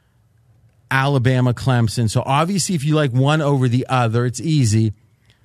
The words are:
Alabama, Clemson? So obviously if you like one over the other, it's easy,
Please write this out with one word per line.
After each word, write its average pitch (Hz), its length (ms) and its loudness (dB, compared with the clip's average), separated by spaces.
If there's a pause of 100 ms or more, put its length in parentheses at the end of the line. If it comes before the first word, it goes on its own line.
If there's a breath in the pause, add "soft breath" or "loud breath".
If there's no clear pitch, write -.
(920)
Alabama, 131 600 2
Clemson? 117 560 0
So 123 160 -2
obviously 170 500 -2
if 131 80 -4
you 151 120 0
like 147 160 0
one 139 300 2
over 143 280 0
the 127 180 0
other, 120 380 0
it's 120 160 -6
easy, 113 520 2 (520 soft breath)